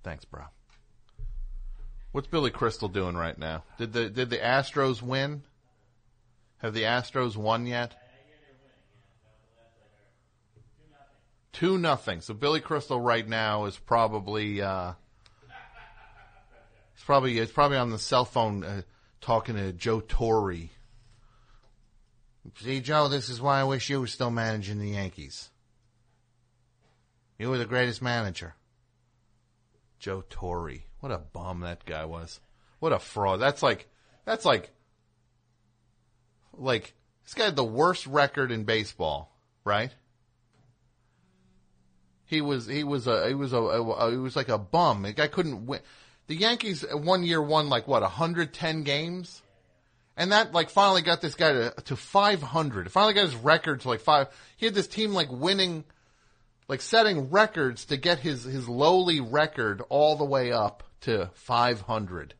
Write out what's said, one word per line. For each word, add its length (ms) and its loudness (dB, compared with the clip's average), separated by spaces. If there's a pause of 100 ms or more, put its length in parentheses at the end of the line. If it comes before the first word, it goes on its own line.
Thanks, 200 -12
bro. 200 -18 (1700)
What's 160 -6
Billy 240 0
Crystal 360 -2
doing 300 -2
right 220 -4
now? 240 -6 (160)
Did 120 -6
the, 160 0
did 220 -4
the 80 -4
Astros 640 0
win? 400 -4 (1160)
Have 160 -6
the 80 0
Astros 520 -2
won 300 0
yet? 300 -4 (3500)
Two 240 2
nothing. 440 0
So 120 -12
Billy 260 0
Crystal 400 -4
right 280 2
now 380 0
is 120 -8
probably, 840 0
uh, 320 -4 (2000)
it's 100 -20
probably, 360 4
it's 120 -2
probably 260 4
on 140 0
the 80 -4
cell 260 2
phone, 380 0
uh, 180 -8 (400)
talking 340 0
to 160 -4
Joe 300 -2
Torre. 680 0 (1900)
"See, 240 -4
Joe, 260 4
this 220 -2
is 120 -8
why 180 4
I 40 4
wish 260 0
you 120 0
were 60 -2
still 240 -2
managing 480 -2
the 100 -4
Yankees. 600 -8 (1900)
You 100 -4
were 80 0
the 80 -2
greatest 360 0
manager." 540 -4 (1400)
Joe 320 -8
Torre. 540 -8 (160)
What 140 -10
a 40 -6
bum 440 -10
that 240 -10
guy 200 -8
was. 340 -12 (400)
What 120 0
a 80 2
fraud. 400 0
That's 240 2
like, 240 0 (380)
that's 180 -4
like, 280 2 (1800)
like, 400 -2 (300)
this 100 -20
guy 120 0
had 100 0
the 80 2
worst 420 2
record 460 2
in 140 -2
baseball, 680 -2 (300)
right? 300 0 (2250)
He 160 -2
was, 260 -2
he 160 -4
was 240 -2
a, 200 2
he 80 0
was 180 -2
a, 40 2
a, 240 2 (100)
a, 200 2
he 60 -2
was 180 -4
like 140 -2
a 80 2
bum. 460 2
The 100 -6
guy 140 0
couldn't 380 -4
win. 140 -8 (480)
The 80 -6
Yankees 560 -2
one 320 2
year 180 2
won, 280 2
like, 180 0
what, 160 4
a 40 2
hundred 460 -2
ten 300 -4
games? 580 -4 (760)
And 140 0
that, 220 4
like, 160 2
finally 340 4
got 180 0
this 140 -4
guy 180 4
to, 200 2 (120)
to 100 -4
five 460 2
hundred. 500 -2
Finally 220 6
got 120 4
his 100 -2
record 460 4
to, 80 -4
like, 120 0
five. 260 6 (300)
He 80 -4
had 80 2
this 140 0
team, 260 -2
like, 180 0
winning, 520 0 (840)
like, 140 -4
setting 480 4
records 560 2
to 120 -2
get 220 2
his, 240 -4
his 240 -6
lowly 520 4
record 720 0
all 260 6
the 100 0
way 260 0
up 300 0 (200)
to 340 0
five 460 0
hundred. 580 -6